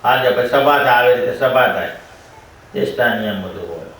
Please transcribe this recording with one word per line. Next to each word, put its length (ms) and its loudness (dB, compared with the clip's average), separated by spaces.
આજે 260 2
પછી 200 0
સભા 280 4
થાય, 100 0
આવી 260 4
રીતે 260 -2
સભા 280 2
થાય, 200 -4
ચેષ્ટા 400 -2
નિયમ 280 -4
બધું 280 -10
હોય. 160 -12